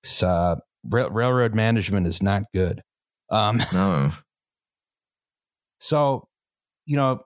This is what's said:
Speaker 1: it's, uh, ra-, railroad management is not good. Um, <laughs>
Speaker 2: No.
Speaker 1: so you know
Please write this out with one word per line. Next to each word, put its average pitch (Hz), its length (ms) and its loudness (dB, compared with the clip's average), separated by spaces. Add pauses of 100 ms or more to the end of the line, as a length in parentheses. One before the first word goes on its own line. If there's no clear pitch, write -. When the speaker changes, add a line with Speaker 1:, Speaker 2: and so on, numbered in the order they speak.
Speaker 1:
it's, - 200 0
uh, 87 340 0 (280)
ra-, 120 260 0
railroad 120 440 0
management 104 520 0
is 85 160 -2
not 98 220 0 (100)
good. 92 280 -2 (480)
Um, 110 360 0
<laughs> - 60 -6
Speaker 2:
No. 90 400 2 (1700)
Speaker 1:
so 139 480 0 (600)
you 143 80 0
know 135 300 0